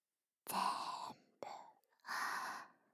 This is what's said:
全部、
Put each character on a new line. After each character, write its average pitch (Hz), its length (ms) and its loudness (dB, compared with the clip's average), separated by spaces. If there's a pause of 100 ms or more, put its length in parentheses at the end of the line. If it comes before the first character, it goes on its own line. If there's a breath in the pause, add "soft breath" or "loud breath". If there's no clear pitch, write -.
(440)
全 - 140 0 (840)
部、 - 80 -4 (1400 loud breath)